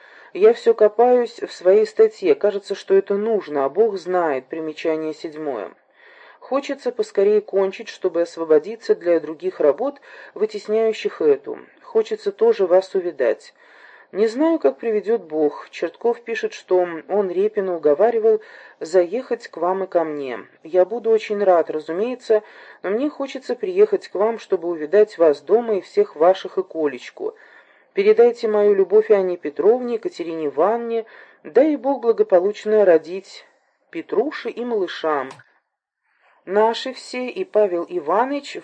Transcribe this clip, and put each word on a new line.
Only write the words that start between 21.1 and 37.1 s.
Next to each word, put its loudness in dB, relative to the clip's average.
рад, 2
разумеется, -2
но -4
мне -2
хочется -8
приехать 0
к -14
вам, -2
чтобы -6
увидать 0
вас 4
дома 0
и -4
всех -2
ваших 0
и -2
Колечку. -6
Передайте 4
мою 2
любовь 2
Анне 2
Петровне, 0
Екатерине -8
Ивановне, -2
дай 2
Бог -4
благополучно 2
родить 0
Петруше -6
и -10
малышам. -6
Наши 0
все -10